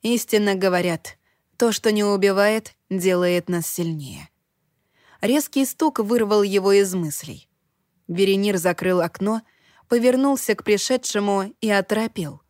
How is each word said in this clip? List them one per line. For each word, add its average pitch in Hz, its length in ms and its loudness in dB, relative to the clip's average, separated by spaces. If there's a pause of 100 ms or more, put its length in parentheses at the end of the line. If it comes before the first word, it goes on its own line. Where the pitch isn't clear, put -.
Истинно 214 520 0
говорят, 180 600 -2 (400)
то, 233 140 2
что 214 200 -2
не 208 120 0
убивает, 202 720 0 (140)
делает 180 600 0
нас 170 160 -2
сильнее. 156 640 -8 (920)
Резкий 269 440 0
стук 302 340 -2
вырвал 208 440 2
его 196 300 2
из 196 200 4
мыслей. 156 560 -8 (580)
Веренир 196 500 0
закрыл 180 440 0
окно, 202 400 -2 (460)
повернулся 254 680 2
к - 100 -6
пришедшему 202 960 -2
и 214 120 -2
оторопел. 202 800 -2